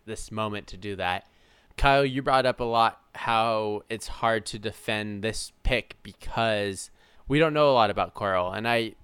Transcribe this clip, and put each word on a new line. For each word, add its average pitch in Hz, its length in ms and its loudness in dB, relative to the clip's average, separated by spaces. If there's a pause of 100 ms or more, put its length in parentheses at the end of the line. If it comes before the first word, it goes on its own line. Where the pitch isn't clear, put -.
this - 260 -12
moment 107 360 -6
to 95 100 -16
do 101 180 -10
that. 90 320 -4 (480)
Kyle, 139 300 4
you 135 160 -4
brought 131 240 2
up 123 140 0
a 123 40 -4
lot 117 380 2 (140)
how 110 760 0
it's 110 180 -8
hard 113 380 0
to 110 140 -10
defend 107 640 -6
this - 300 -6 (100)
pick - 400 0
because 104 880 -2 (360)
we 143 120 2
don't 156 140 4
know 151 180 6
a - 20 6
lot 113 160 6
about 98 240 -2
Coral, 92 380 0
and 107 160 -4
I, 117 260 0 (100)